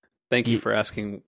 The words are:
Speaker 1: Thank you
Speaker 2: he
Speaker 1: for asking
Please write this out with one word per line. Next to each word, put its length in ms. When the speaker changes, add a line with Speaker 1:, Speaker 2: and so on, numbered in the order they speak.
Speaker 1:
Thank 180
you 60
Speaker 2:
he 80
Speaker 1:
for 100
asking 560